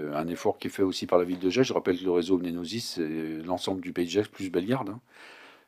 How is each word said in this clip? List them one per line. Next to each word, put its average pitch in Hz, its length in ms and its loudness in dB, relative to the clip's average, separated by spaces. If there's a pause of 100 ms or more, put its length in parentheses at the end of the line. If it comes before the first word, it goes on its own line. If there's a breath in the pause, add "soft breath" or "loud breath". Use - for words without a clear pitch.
(140)
un 78 140 -2
effort 87 320 -2
qui - 80 -6
est - 40 -6
fait 98 120 0
aussi 92 240 0
par 90 100 6
la 90 80 6
ville 90 140 -2
de 92 100 4
Gex. 123 180 4
Je - 60 -2
rappelle 87 240 2
que 90 60 -8
le 92 80 2
réseau 87 260 4
Mnénosis, 87 580 -4
c'est 80 480 -4
l'ensemble 92 380 -2
du 85 100 -8
pays 87 140 0
de 82 60 -6
Gex 104 160 2
plus 92 240 -8
Bellegarde, 101 380 0
hein. 113 100 -10 (680 loud breath)